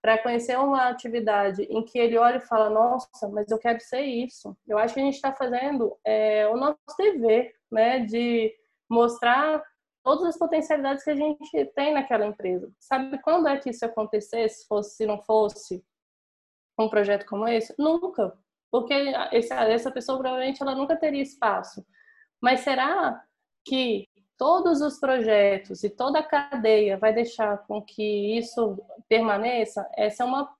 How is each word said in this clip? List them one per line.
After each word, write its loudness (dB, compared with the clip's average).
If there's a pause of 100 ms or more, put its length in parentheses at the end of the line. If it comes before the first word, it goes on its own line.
pra 2
conhecer -2
uma 2
atividade -2
em -4
que -8
ele 2
olha 4
e -10
fala, 2
"Nossa, 0
mas -4
eu 0
quero -2
ser -8
isso." -6 (100)
Eu 0
acho 0
que -2
a 0
gente -2
tá -2
fazendo, -2 (100)
é, 2
o 0
nosso -2 (180)
dever, 2 (180)
né, 2
de 0 (340)
mostrar 2 (400)
todas 2
as -2
potencialidades 0
que -2
a 2
gente -2 (120)
tem 0
naquela 0
empresa. -6
Sabe -4
quando 2
é 0
que -6
isso -6
ia -2
acontecer, -4
se -12
fosse, -4
se -4
não -4
fosse -2 (960)
um 0
projeto 0
como -4
esse? -2
Nunca. 0 (400)
Porque 0 (380)
esse, 2
essa 0
pessoa, -6
provavelmente, -4
ela -2
nunca -2
teria -2
espaço. -4 (560)
Mas 2
será -2 (440)
que -2 (300)
todos 4
os -4
projetos 2
e 0
toda 0
a -4
cadeia 2
vai 4
deixar -2
com -6
que -2
isso -4 (240)
permaneça? 0
Essa -2
é 0
uma -2 (120)